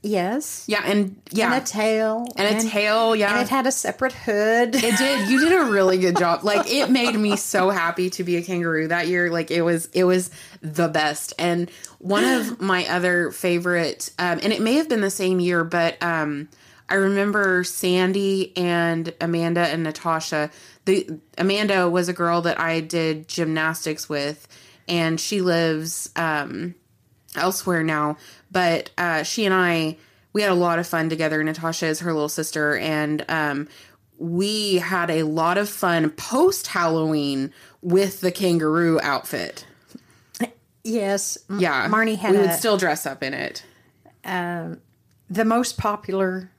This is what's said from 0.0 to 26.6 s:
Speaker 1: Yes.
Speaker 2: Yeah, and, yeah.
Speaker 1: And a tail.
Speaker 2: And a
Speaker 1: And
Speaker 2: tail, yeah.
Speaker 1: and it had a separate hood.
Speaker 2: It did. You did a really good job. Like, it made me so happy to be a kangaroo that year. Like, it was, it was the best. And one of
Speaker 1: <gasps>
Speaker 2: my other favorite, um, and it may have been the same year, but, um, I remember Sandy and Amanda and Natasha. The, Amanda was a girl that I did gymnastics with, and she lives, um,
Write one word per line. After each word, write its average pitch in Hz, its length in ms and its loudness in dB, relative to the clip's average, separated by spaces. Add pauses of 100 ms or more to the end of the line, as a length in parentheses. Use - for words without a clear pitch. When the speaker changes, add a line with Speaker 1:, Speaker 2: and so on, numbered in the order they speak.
Speaker 1:
Yes. 208 640 -2
Speaker 2:
Yeah, 208 160 0
and, 202 360 0 (100)
yeah. 220 220 0
Speaker 1:
And 262 100 0
a - 40 -8
tail. 220 600 0 (100)
Speaker 2:
And 196 100 0
a 214 140 2
Speaker 1:
And 226 100 -2
Speaker 2:
tail, 214 460 2
yeah. 208 160 2
Speaker 1:
and 254 120 2
it 208 40 -6
had 254 180 0
a 269 60 2
separate - 400 -2
hood. 226 640 2
Speaker 2:
It 226 220 2
did. 262 300 0
You 262 120 4
did 330 120 4
a 359 120 4
really 190 340 4
good 180 180 2
job. 175 280 2
Like, 208 260 0
it 254 200 2
made 240 260 4
me 208 200 2
so 190 340 0
happy 180 400 0
to 185 120 -8
be 175 140 0
a 170 60 -2
kangaroo 170 440 -2
that 170 220 -2
year. 175 240 2
Like, 165 180 -2
it 170 120 2
was, 165 320 0
it 185 100 4
was 180 260 2 (320)
the 156 240 0
best. 151 540 -2
And 175 280 0 (300)
one 202 240 0
of 240 380 0
Speaker 1:
<gasps> - 0 -
Speaker 2:
my 185 280 0
other 175 440 2
favorite, 175 840 -2
um, 175 280 -2
and 208 80 2
it 196 80 -2
may 220 140 2
have 311 140 2
been 240 120 2
the 196 100 0
same 185 300 0
year, 175 240 2
but, 170 360 0
um, 151 500 -2 (380)
I - 60 0
remember 196 680 2
Sandy 190 920 0
and 170 640 0
Amanda 170 460 0
and 160 160 -2
Natasha. 160 680 -4 (340)
The, 185 340 0 (180)
Amanda 196 540 2
was 175 180 0
a 180 40 -4
girl 170 300 0
that 170 180 -2
I 165 180 0
did 160 480 -2
gymnastics 160 840 -4
with, 143 380 -6 (400)
and 165 320 0
she 202 220 -2
lives, 165 720 0
um, 156 640 -4 (580)